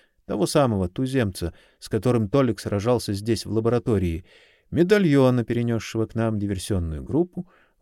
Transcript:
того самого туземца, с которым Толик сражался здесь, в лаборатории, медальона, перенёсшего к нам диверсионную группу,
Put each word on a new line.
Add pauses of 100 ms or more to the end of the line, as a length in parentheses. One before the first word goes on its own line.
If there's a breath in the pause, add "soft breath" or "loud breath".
(260 soft breath)
того
самого
туземца, (240 soft breath)
с
которым
Толик
сражался
здесь,
в
лаборатории, (440 soft breath)
медальона,
перенёсшего
к
нам
диверсионную
группу, (320 soft breath)